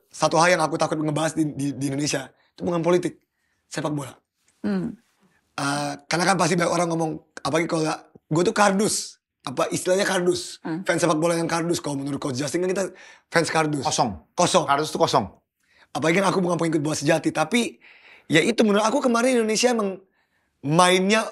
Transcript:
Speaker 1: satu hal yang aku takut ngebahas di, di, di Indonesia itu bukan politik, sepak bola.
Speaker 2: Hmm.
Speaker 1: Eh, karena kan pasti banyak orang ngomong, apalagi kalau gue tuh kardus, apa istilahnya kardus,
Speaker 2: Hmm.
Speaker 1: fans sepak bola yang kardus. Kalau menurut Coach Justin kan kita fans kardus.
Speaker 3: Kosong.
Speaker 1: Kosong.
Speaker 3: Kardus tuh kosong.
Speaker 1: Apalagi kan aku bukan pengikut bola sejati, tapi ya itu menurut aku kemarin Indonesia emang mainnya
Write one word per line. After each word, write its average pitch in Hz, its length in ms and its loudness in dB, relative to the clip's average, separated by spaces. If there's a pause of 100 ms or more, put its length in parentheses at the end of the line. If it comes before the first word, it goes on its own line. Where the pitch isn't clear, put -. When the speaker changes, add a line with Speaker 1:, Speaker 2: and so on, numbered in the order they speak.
(100)
Speaker 1:
satu - 260 0
hal 175 220 6
yang 160 60 0
aku 151 100 -2
takut 160 240 -2
ngebahas 151 400 -2
di, 156 80 2
di, 139 240 -4
di 131 160 -6
Indonesia 139 400 -4 (240)
itu - 160 -10
bukan 170 160 -2
politik, 175 400 0 (480)
sepak 151 240 -4
bola. 135 160 -8 (500)
Speaker 2:
Hmm. 190 300 -4 (640)
Speaker 1:
Eh, 143 380 -4 (120)
karena 170 220 -2
kan 190 80 4
pasti 170 240 2
banyak 170 160 2
orang 170 160 0
ngomong, 165 200 -2 (280)
apalagi 165 260 -2
kalau 160 220 -2 (400)
gue 165 160 0
tuh 202 100 2
kardus, 196 720 0 (180)
apa - 300 -4
istilahnya 185 320 0
kardus, 185 580 -2
Speaker 2:
Hmm. 165 220 -6
Speaker 1:
fans 175 160 0
sepak 165 160 2
bola 170 240 0
yang 165 80 -2
kardus. 165 320 -2
Kalau 147 160 -6
menurut 139 240 -6
Coach 139 160 -6
Justin 147 320 -2
kan 185 60 -2
kita 190 120 -2 (460)
fans 170 160 2
kardus. 151 400 0
Speaker 3:
Kosong. 127 480 -2
Speaker 1:
Kosong. 175 320 2
Speaker 3:
Kardus 143 240 0
tuh - 80 -6
kosong. 139 320 2 (640)
Speaker 1:
Apalagi 160 240 0
kan 196 80 2
aku 196 160 0
bukan 175 160 -2
pengikut 165 240 0
bola 151 160 -4
sejati, 160 320 0
tapi 175 480 -2 (480)
ya 160 160 4
itu 220 180 2
menurut 214 220 4
aku 220 180 2
kemarin 247 380 2
Indonesia 220 320 2
emang 202 320 -2 (560)
mainnya 185 720 4